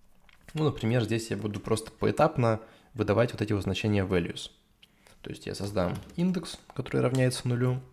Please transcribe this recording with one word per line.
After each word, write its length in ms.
Ну, 120
например, 400
здесь 240
я 80
буду 240
просто 280
поэтапно 720
выдавать 380
вот 100
эти 120
вот 100
значения 420
values. 460
То 80
есть 160
я 100
создам 380
индекс, 420
который 260
равняется 480
нулю. 320